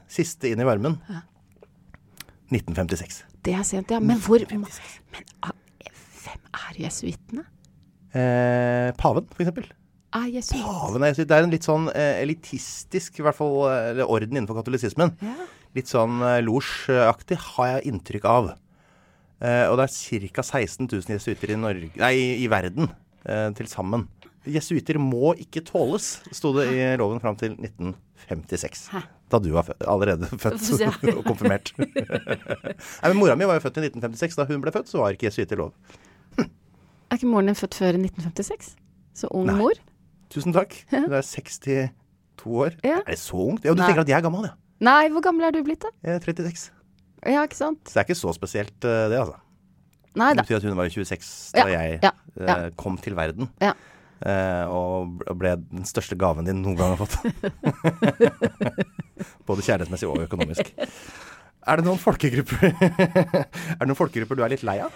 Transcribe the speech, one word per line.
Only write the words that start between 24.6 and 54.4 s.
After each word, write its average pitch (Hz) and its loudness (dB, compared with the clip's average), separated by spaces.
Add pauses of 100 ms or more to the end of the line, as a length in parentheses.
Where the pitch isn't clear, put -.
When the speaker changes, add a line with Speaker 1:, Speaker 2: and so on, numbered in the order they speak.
Speaker 1:
må 135 2
ikke - -10
tåles, 165 -2 (100)
sto 143 -2
det 135 2
i 131 2
loven 113 0
fram 107 -2
til 110 -4
nitten 90 -8 (340)
femtiseks. - -8
Speaker 2:
Hæ? 190 -8 (280)
Speaker 1:
Da 117 4
du 92 -2
var 82 4
fø-, - -6
allerede 95 2
født 117 -2
Speaker 2:
<laughs> - -
Ja. 214 2 (260)
Speaker 1:
og - -6
konfirmert. - 0
<laughs> - -20
Nei, - -4
men 294 6
mora 175 8
mi 175 2
var 175 4
jo - -4
født - -8
i 151 -2
nitten 117 -10
femtiseks. 120 -4
Da 143 0
hun 143 -2
ble 151 -2
født, - -4
så 180 -4
var 104 4
ikke 117 -2
jesuiter 101 -2
lov. 82 -4 (640)
Speaker 2:
Er - -6
ikke 247 -2
moren 202 4
din 202 2
født - -6
før 180 2
i 185 2
nitten 185 -6
femtiseks? 196 -8 (400)
Så - -8
ung 185 0
Speaker 1:
Nei. 196 2
Speaker 2:
mor? 233 4 (560)
Speaker 1:
Tusen 165 -2
takk. 190 2 (180)
Speaker 2:
Ja. 262 2
Speaker 1:
Hun 208 0
er 139 2
sekstito 135 -4 (580)
år. 139 0
Speaker 2:
Ja. 311 2
Speaker 1:
Er 415 -6
det 85 -6
så - -2
ungt? 196 -2
Ja, 151 4
du 180 2
Speaker 2:
Nei. 180 6
Speaker 1:
tenker 165 6
at 151 2
jeg 139 6
er 165 2
gammel, 180 -2
ja. - -8 (280)
Speaker 2:
Nei, 285 8
hvor 311 0
gammel 330 2
er 330 2
du 311 0
blitt 311 -2
da? 427 -8 (140)
Speaker 1:
Jeg 165 -2
er 175 -2
trettiseks. 170 -6 (520)
Speaker 2:
Ja, 294 2
ikke - -10
sant? 302 -2
Speaker 1:
Så - -18
det 101 2
er - -6
ikke 175 -2
så 85 -2
spesielt, 104 -6
eh, 113 2
det, 110 0
altså. 85 -6 (800)
Speaker 2:
Nei 233 4
da. 147 2
Speaker 1:
Det 104 0
betyr 113 2
at 98 -6
hun 101 0
var 90 0
tjueseks - -8
da 233 4
Speaker 2:
Ja, 202 4 (120)
Speaker 1:
jeg, 80 -2
Speaker 2:
ja, 196 6 (240)
Speaker 1:
eh, 92 -6
Speaker 2:
ja. 90 0
Speaker 1:
kom 92 -6
til 101 -8
verden. 82 -2 (140)
Speaker 2:
Ja. 202 2 (500)
Speaker 1:
Eh, 95 0